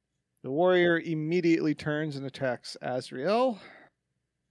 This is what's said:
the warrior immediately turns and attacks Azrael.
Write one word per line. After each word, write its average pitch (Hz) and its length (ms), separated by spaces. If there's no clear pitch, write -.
the 123 80
warrior 175 500
immediately 160 760
turns 151 400
and 139 100
attacks 131 560
Azrael. 170 760